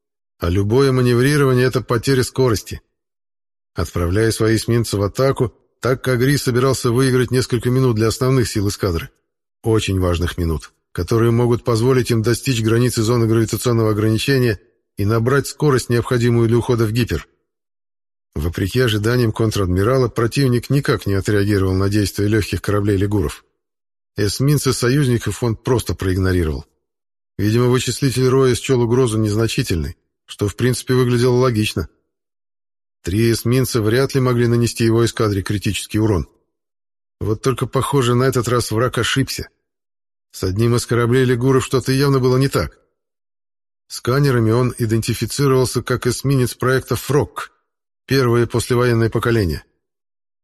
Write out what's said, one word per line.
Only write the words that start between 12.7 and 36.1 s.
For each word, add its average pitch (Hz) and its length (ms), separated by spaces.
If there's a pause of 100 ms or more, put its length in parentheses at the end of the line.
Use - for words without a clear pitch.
зоны 117 240
гравитационного 113 640
ограничения 110 680 (380)
и 101 80
набрать 117 420
скорость, 135 420
необходимую 117 580
для 117 100
ухода 117 280
в 107 60
гипер. 110 360 (1080)
Вопреки 87 440
ожиданиям 113 520
контр-адмирала, 107 760
противник 120 640
никак 139 360
не 98 100
отреагировал 101 580
на 98 160
действия 101 380
легких 104 340
кораблей 101 360
лигуров. 98 460 (760)
Эсминцы 131 560
союзников 123 680
он 117 120
просто 113 400
проигнорировал. 90 680 (720)
Видимо, 110 300
вычислитель 127 600
Роя 131 280
счел 123 260
угрозу 117 360
незначительной, 107 800 (280)
что - 220
в - 80
принципе 123 380
выглядело 123 440
логично. 107 520 (1120)
Три 113 280
эсминца 117 500
вряд 120 320
ли 135 80
могли 120 260
нанести 117 380
его 113 180
эскадре 104 380
критический 104 560
урон. 104 320 (880)